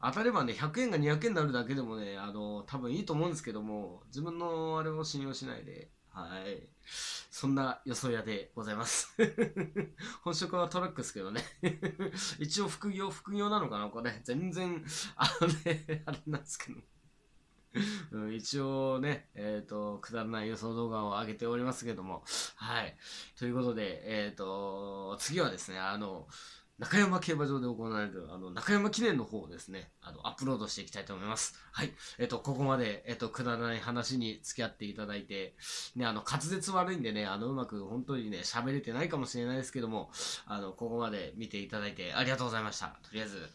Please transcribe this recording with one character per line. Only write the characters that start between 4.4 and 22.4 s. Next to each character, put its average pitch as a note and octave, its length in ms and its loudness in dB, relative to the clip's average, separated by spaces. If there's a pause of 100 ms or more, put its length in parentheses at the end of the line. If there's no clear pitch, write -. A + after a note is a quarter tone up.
あ D#3 40 0
れ D#3+ 80 0
を D#3 120 -2
信 D3 200 -2
用 C3+ 100 -4
し C3+ 140 -6
な A#2+ 100 -6
い A2+ 80 -12
で、 - 240 -14 (200)
は F#2 320 -8
い。 G2 280 -6 (600)
そ - 160 -2
ん C3+ 80 6
な C3 300 2
予 B2+ 80 -2
想 B2 180 0
屋 A2+ 100 2
で G#2+ 340 -2
ご A2+ 80 -4
ざ G#2 80 -2
い G#2 40 0
ま A2 100 0
す。 - 300 0 (500)
<laughs> - 580 -6
本 E3+ 120 0
職 E3+ 200 0
は F3 140 4
ト F3+ 100 0
ラ F3+ 80 2
ッ - 20 0
ク - 80 -8
で A#2 60 -2
す - 100 -6
け G2+ 80 -4
ど F#2+ 100 -4
ね。 A#2 120 -2 (500)
<laughs> F#3 460 -2
一 D3+ 220 2
応 F#3+ 60 2
副 G3+ 240 -2
業、 G3 180 0
副 - 240 -8
業 G3+ 160 4
な G#3 100 6
の D3 100 0
か G#2 100 -2
な？ G#2 100 0
こ A#2 120 -6
れ、 A#2 220 -2
全 D#3+ 280 2
然、 F3 320 0 (320)
あ - 260 4
の E3 60 8
ね、 D#3 540 2
<laughs> - 40 -8
あ D3+ 60 -2
れ C#3+ 160 -6
な D3+ 120 0
ん - 20 -10
で - 60 -16
す - 120 -8
け - 140 -8
ど。 - 60 -10 (1300)
う G#2+ 160 -2
ん、 A2 80 -2
一 A2+ 240 -2
応 C3+ 400 4
ね、 C#3+ 360 0
え G#2 280 0
っ - 40 -14
と、 G#2 340 -2
く - 120 -10
だ A2+ 100 0
ら G#2+ 60 -2
な A2+ 140 -2
い G#2+ 40 0
予 A2+ 100 -2
想 A2+ 160 -2
動 A#2 160 2
画 A2 140 0
を G#2 60 0
上 G#2+ 180 0
げ A2 80 -4
て A#2 100 -2
お A#2 100 2
り B2 80 2
ま B2+ 100 2
す B2 120 -6
け A#2 80 -2
ど F#2+ 100 -4
も。 F#2 200 -6 (320)